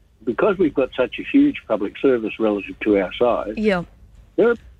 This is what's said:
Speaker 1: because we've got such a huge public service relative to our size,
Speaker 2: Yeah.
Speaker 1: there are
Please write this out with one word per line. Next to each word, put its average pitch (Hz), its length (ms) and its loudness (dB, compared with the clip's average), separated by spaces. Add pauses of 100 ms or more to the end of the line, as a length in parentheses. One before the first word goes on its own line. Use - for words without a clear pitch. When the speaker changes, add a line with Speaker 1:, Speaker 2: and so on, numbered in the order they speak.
(240)
Speaker 1:
because 180 340 0
we've 165 160 2
got 131 220 0
such 120 220 -2
a - 40 -10
huge 143 440 2
public 104 320 -4
service 117 400 0
relative 104 420 -2
to 104 200 2
our 92 140 -4
size, 110 420 0
Speaker 2:
Yeah. 202 260 0 (540)
Speaker 1:
there 220 140 4
are 233 60 0 (240)